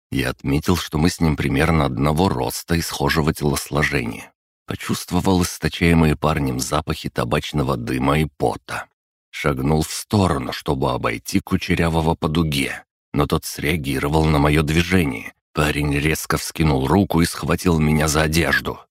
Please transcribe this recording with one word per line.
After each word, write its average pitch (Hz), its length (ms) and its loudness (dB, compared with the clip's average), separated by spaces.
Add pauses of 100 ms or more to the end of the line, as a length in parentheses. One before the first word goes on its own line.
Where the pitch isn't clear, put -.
(100)
Я 67 200 -2
отметил, - 480 0
что - 180 -6
мы 80 140 4
с - 100 -6
ним 78 160 2
примерно 73 480 2
одного 76 460 2
роста 62 460 -2
и 85 40 0
схожего 73 540 0
телосложения. 71 1000 -2 (340)
Почувствовал 90 760 0
источаемые 82 720 2
парнем 73 420 0
запахи 76 520 -4
табачного 69 640 -2
дыма 69 440 0
и 78 60 0 (120)
пота. - 480 -4 (440)
Шагнул 73 520 0
в - 80 -6
сторону, 82 640 0
чтобы 67 380 -2
обойти 64 480 -2
Кучерявого 82 760 0
по 87 140 -2
дуге, 73 560 -2 (280)
но 71 140 2
тот - 180 -2
среагировал 71 800 -2
на 78 140 4
мое 76 240 4
движение. 78 720 0 (220)
Парень 73 420 0
резко 78 380 -2
вскинул 71 500 0
руку 87 360 4
и - 20 4
схватил 82 540 0
меня 78 300 2
за 78 140 2
одежду, 78 560 0 (120)